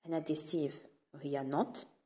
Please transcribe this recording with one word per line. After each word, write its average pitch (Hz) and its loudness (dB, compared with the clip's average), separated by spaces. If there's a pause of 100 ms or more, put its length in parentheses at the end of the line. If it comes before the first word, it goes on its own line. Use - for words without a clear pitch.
هنا 160 0
deceive 156 0 (400)
وهي 139 -2
not. 170 2 (280)